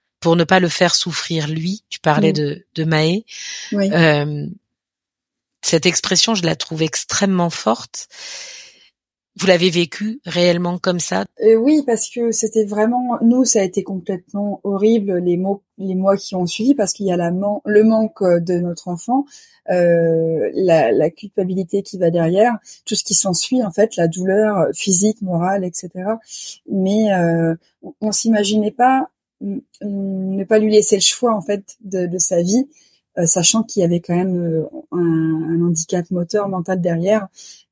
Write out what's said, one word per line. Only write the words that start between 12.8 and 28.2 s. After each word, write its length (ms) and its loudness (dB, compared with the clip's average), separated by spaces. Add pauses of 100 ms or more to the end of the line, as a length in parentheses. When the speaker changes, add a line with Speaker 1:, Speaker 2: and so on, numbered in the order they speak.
Speaker 2:
nous, 220 4
ça 160 2
a 20 2
été 180 -2
complètement 840 -6
horrible 560 0
les 180 0
mots, 260 -4 (140)
les 180 -6
mois 220 2
qui 180 -10
ont 100 -2
suivi, 300 2
parce 180 -2
qu'il 140 -4
y 60 0
a 40 0
la 140 0
man-, 340 -4
le 180 4
manque, 380 2
euh, 200 4
de 140 -2
notre 340 -4
enfant, 360 -2 (440)
euh, 840 2
la, 380 4
la 180 2
culpabilité 720 -4
qui 160 -10
va 120 2
derrière, 480 2 (280)
tout 100 -4
ce 100 -2
qui 80 -4
s'ensuit, 500 0
en 80 -4
fait, 240 2
la 140 2
douleur 640 0
physique, 480 0
morale, 420 -2
et 100 -4
cetera. 460 -6 (500)
Mais, 440 2
euh, 420 2 (280)
on, 180 -16
on 100 -2
s'imaginait 600 0